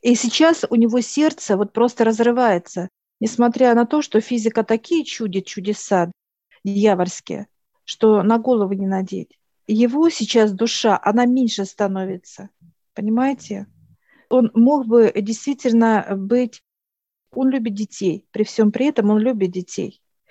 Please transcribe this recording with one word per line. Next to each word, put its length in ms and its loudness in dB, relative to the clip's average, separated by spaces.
И 140 4
сейчас 540 2
у 60 0
него 260 2
сердце 540 -2
вот 160 -2
просто 320 0
разрывается, 840 0
несмотря 540 2
на 120 4
то, 160 0
что 180 0
физика 440 -2
такие 400 -2
чудит 420 -6
чудеса 680 -4
дьявольские, 840 -2
что 380 2
на 160 2
голову 360 0
не 140 -6
надеть. 500 -8
Его 420 2
сейчас 420 0
душа, 500 0
она 240 2
меньше 400 0
становится. 840 -8
Понимаете? 720 -4
Он 240 4
мог 320 4
бы 300 4
действительно 920 0
быть... 460 -2
Он 160 0
любит 240 -4
детей, 580 -6
при 120 -2
всем 280 0
при 160 0
этом 220 0
он 100 2
любит 320 -2
детей. 500 -10